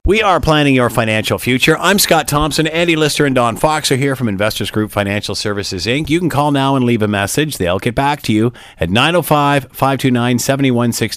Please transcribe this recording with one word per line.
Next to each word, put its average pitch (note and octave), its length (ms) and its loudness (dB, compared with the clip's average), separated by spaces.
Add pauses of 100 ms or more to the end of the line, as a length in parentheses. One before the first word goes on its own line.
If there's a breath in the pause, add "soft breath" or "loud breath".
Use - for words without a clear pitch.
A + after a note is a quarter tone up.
We G#3+ 160 2
are F3+ 180 2
planning D3 340 4
your B2 140 4
financial A2 500 0
future. C3 380 0
I'm F3 220 2
Scott D#3 300 0
Thompson. D3+ 380 0
Andy E3 300 0
Lister D3 300 0
and C3+ 80 0
Don A#2 240 0
Fox D#3 340 0
are C3+ 40 2
here C3+ 200 0
from B2 100 -2
Investors G#2 440 -2
Group G#2+ 200 -2
Financial G2+ 440 -2
Services, G2+ 500 -6
Inc. C3+ 240 -2
You D#3 100 0
can F3 120 0
call C#3+ 200 0
now C#3 260 0
and C3 100 0
leave A#2+ 160 2
a G#2+ 60 2
message. G#2 500 -2
They'll F2+ 200 0
get A#2 160 -4
back C#3+ 280 -2
to A#2 100 -2
you A2 180 2 (300 loud breath)
at F2 80 -2
nine C3 280 2
oh F3 40 4
five, C#3+ 500 2
five C3+ 280 -2
two C3+ 120 0
nine, B2 280 2
seven C3+ 340 0
one A#2+ 200 0
six - 240 -4